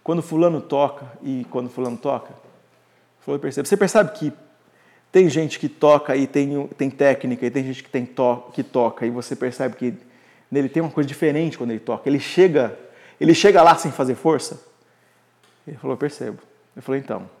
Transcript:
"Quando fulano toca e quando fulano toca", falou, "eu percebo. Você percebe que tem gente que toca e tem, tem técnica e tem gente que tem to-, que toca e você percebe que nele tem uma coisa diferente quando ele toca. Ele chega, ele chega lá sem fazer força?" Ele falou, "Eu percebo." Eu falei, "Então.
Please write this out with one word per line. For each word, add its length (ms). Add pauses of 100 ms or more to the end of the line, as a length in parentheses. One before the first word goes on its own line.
"Quando 200
fulano 400
toca 500 (100)
e 280
quando 200
fulano 280
toca", 360 (880)
falou, 160
"eu 60
percebo. 260
Você 80
percebe 360
que 200 (800)
tem 180
gente 300
que 100
toca 460
e 120
tem, 400 (100)
tem 120
técnica 560
e 60
tem 120
gente 200
que 60
tem 160
to-, 480
que 100
toca 420
e 40
você 260
percebe 400
que 180 (580)
nele 180
tem 140
uma 80
coisa 160
diferente 500
quando 140
ele 80
toca. 280
Ele 120
chega, 580 (420)
ele 140
chega 300
lá 120
sem 160
fazer 240
força?" 460 (1040)
Ele 100
falou, 180
"Eu 20
percebo." 420 (360)
Eu 60
falei, 200
"Então. 280 (100)